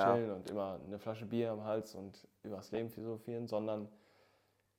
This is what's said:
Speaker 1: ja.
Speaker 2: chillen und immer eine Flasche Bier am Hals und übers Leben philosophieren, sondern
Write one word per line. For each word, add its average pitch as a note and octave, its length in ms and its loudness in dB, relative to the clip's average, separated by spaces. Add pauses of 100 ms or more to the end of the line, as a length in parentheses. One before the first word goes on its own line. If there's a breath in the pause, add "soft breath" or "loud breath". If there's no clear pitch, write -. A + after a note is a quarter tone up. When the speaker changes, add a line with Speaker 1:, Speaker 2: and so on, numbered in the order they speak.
Speaker 1:
ja. G2+ 60 8
Speaker 2:
chillen A2+ 160 4
und F#2 180 -4
immer F#2+ 380 0
eine G2+ 120 -6
Flasche A2 280 -6
Bier A#2 260 2
am G#2+ 120 -4
Hals A2 300 0
und G2 320 -12 (160)
übers G2 280 -8
Leben A#2 180 0
philosophieren, A#2 580 -4
sondern G#2+ 440 0 (880 soft breath)